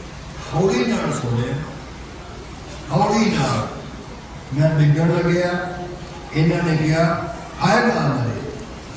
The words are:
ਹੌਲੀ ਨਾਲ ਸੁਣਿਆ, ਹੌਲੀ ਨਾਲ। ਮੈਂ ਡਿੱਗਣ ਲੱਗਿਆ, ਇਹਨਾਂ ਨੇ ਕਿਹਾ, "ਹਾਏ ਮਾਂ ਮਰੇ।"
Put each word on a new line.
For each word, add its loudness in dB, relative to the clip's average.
ਹੌਲੀ 2
ਨਾਲ 0
ਸੁਣਿਆ, -2
ਹੌਲੀ 4
ਨਾਲ। 2
ਮੈਂ 4
ਡਿੱਗਣ 6
ਲੱਗਿਆ, 2
ਇਹਨਾਂ 4
ਨੇ 4
ਕਿਹਾ, 2
"ਹਾਏ 6
ਮਾਂ 2
ਮਰੇ।" -2